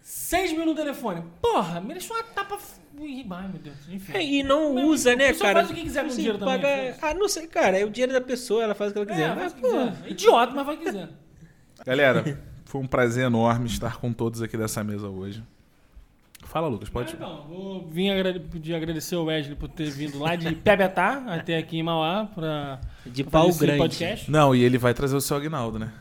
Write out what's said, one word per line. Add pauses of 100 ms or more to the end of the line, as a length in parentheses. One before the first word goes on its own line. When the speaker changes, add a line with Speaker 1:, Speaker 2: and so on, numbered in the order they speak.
Speaker 1:
seis
mil
no
telefone. (180)
Porra,
merece
uma
tapa
f-, (200)
ui,
ai,
meu
Deus, (160)
enfim.
Speaker 2:
É,
e
não
Speaker 1:
Mas
Speaker 2:
usa,
né,
Speaker 1:
a
pessoa
Speaker 2:
cara?
Speaker 1:
faz
o
que
quiser
com
o
Speaker 2:
Assim,
Speaker 1:
dinheiro
também,
Speaker 2:
paga, (180)
Speaker 1:
foda-se.
Speaker 2:
ah,
não
sei,
cara,
é
o
dinheiro
da
pessoa,
ela
faz
o
que
ela
quiser.
Speaker 1:
É,
Speaker 2:
Mas,
Speaker 1:
faz
o
que
Speaker 2:
pô.
Speaker 1:
quiser.
Idiota,
mas
faz
o
que
quiser. (760)
Speaker 3:
Galera, (260)
foi
um
prazer
enorme
estar
com
todos
aqui
dessa
mesa
hoje. (1000)
Fala,
Lucas,
pode
Speaker 1:
Ah,
então,
vou
vir
agrade-,
pedir
agradecer
ao
Wesley
por
ter
vindo
lá
de
Speaker 2:
<laughs>
Speaker 1:
Piabetá
até
aqui
em
Mauá
pra, (240)
Speaker 2:
De
Speaker 1:
pra
fazer
Speaker 2:
Pau
Speaker 1:
esse
Speaker 2:
Grande.
Speaker 1:
podcast.
Speaker 3:
Não,
e
ele
vai
trazer
o
seu
Agnaldo,
né?